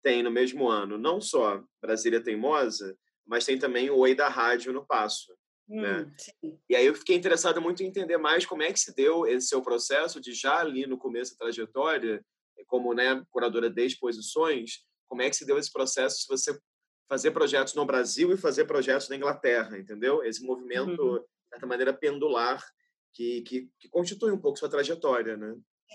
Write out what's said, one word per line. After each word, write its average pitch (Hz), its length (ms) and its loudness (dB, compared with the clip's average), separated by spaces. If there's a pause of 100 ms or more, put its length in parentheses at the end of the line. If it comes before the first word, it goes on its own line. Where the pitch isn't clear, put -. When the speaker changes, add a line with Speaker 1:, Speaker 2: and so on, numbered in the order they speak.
Speaker 1:
tem 120 220 4
no 120 80 0
mesmo 127 380 2
ano 104 280 0
não 160 220 0
só 107 420 0 (200)
Brasília 113 420 2
Teimosa, 110 720 -2 (300)
mas 117 180 -2
tem 135 160 0
também 131 300 0
o 139 80 2
Oi 131 180 8
da 143 140 4
Rádio 120 420 0
no 139 140 -6
Paço, 110 500 -2 (320)
Speaker 2:
Hum, 214 140 -8
Speaker 1:
né? 185 340 -4
Speaker 2:
sim. - 440 -14 (100)
Speaker 1:
E 123 60 4
aí 123 100 6
eu 147 80 6
fiquei 180 220 0
interessado 170 440 2
muito 175 220 -2
em 190 60 -4
entender 175 300 -2
mais 156 280 2
como 156 160 -6
é 165 100 0
que - 80 -2
se - 140 -2
deu 160 320 4
esse 127 220 2
seu 131 160 0
processo 139 580 0
de 123 100 -12
já 139 280 0
ali 135 260 -2
no 131 100 -6
começo 127 360 -6
da - 140 -10
trajetória, 117 800 -2 (440)
como, 120 260 0
né, 127 380 0
curadora 117 360 0
de 117 160 0
exposições, 123 1000 -2 (240)
como 123 160 -4
é 139 60 2
que 139 60 -4
se - 80 -4
deu 139 140 2
esse 147 160 -4
processo 135 480 -2
de - 60 -10
você 135 280 -2 (540)
fazer 139 220 0
projetos 139 420 2
no 147 100 0
Brasil 135 480 2
e 190 60 2
fazer 151 280 2
projetos 135 440 0
na 139 60 -6
Inglaterra, 123 600 0
entendeu? 107 480 -2
Esse 113 200 -6
movimento, 127 580 -4
Speaker 2:
Uhum. 120 160 2
Speaker 1:
de - 320 -16
certa 120 160 -14
maneira, 127 260 0
pendular, 135 720 0 (480)
que, 120 300 -4
que, 127 280 -8 (100)
que - 100 -20
constitui 196 420 -2
um 185 80 0
pouco 143 200 -2
sua 143 100 -4
trajetória, 139 680 -2
né? 107 200 -10 (400)